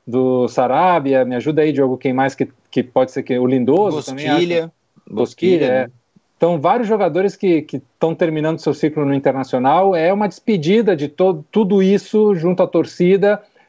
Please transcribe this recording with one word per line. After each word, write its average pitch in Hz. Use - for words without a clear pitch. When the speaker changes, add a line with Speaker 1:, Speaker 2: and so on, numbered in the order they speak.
Speaker 1:
do 127
Sarabia, 135
me 123
ajuda 147
aí, 156
Diogo, 131
quem 131
mais 131
que, 123
que 123
pode 127
ser 131
que, 123
o 123
Lindoso 139
também, 139
Speaker 2:
Bosquilha. 170
Speaker 1:
acho. 165
Bosquilha, 165
Speaker 2:
Bosquilha, 147
Speaker 1:
é. 131
Speaker 2:
né? 120
Speaker 1:
Então, 170
vários 208
jogadores 196
que, 170
que 143
tão 165
terminando 156
seu 147
ciclo 151
no 139
Internacional, 139
é 165
uma 208
despedida 196
de 143
to-, 180
tudo 202
isso 202
junto 175
à 175
torcida, 190